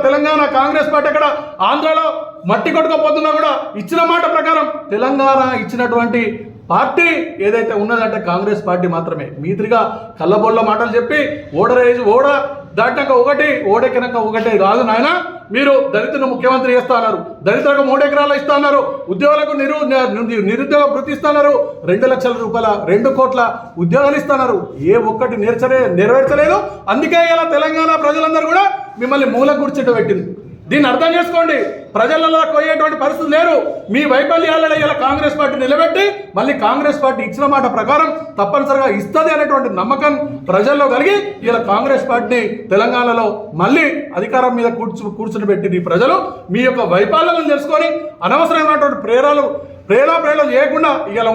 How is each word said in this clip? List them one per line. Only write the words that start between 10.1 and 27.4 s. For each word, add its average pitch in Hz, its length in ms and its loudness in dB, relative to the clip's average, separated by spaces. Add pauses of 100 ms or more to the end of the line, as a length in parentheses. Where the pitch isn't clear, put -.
కళ్ళబొల్ల 208 480 2
మాటలు 214 300 -2
చెప్పి 294 240 0 (380)
ఓడరేజ్, 240 420 2 (120)
ఓడ 269 120 4 (520)
దాటినాక 262 340 0 (100)
ఒకటి, 294 260 2 (240)
ఓడెక్కినాక 240 440 0 (120)
ఒకటే 220 240 0 (100)
కాదు 214 260 2
నాయన. 233 200 2 (460)
మీరు 277 180 2 (220)
దళితులను 262 360 -2
ముఖ్యమంత్రి 254 460 2
చేస్తా 247 220 2
అన్నారు, 220 200 0 (280)
దళితులకు 277 420 2
మూడు 277 180 2
ఎకరాలు 285 320 2
ఇస్తా 285 200 -2
అన్నారు, 285 220 2 (320)
ఉద్యోగులకు 294 480 2
నిరు-, 302 300 -2
ని-, 233 600 -2
నిరుద్యోగ 285 340 2 (100)
భృతి 285 220 -6
ఇస్తా 302 160 -2
అన్నారు, 285 200 4 (380)
రెండు 233 220 2
లక్షల 254 220 0 (100)
రూపాయల, 220 260 -2 (220)
రెండు 240 260 2
కోట్ల 262 240 2 (420)
ఉద్యోగాలు 277 360 2
ఇస్తా 285 160 -2
అన్నారు. 247 220 0 (340)
ఏ 226 40 6 (160)
ఒక్కటి 233 320 -2
నెరచలే-, 240 540 2
నెరవేర్చలేదు. 269 580 4 (380)
అందుకే 320 260 0 (140)
ఇలా 330 100 2 (120)